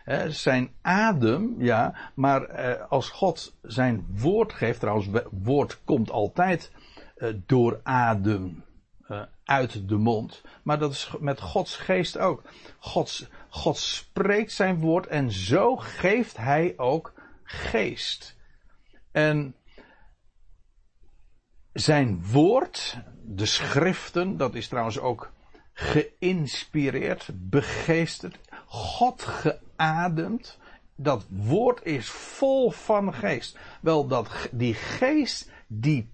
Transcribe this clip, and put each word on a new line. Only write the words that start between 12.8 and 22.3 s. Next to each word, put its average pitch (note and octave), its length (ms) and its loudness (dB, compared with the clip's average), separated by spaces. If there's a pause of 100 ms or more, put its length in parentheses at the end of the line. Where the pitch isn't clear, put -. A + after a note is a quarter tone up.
God - 280 -2
spreekt G3+ 720 -2
zijn F#3 280 0
woord D#3+ 280 2
en C#3 240 0
zo C3+ 440 2
geeft - 600 0
hij C#3+ 400 2
ook C#3 360 0 (300)
geest. - 920 -4 (760)
En D3+ 440 0 (2250)
zijn A#2+ 560 2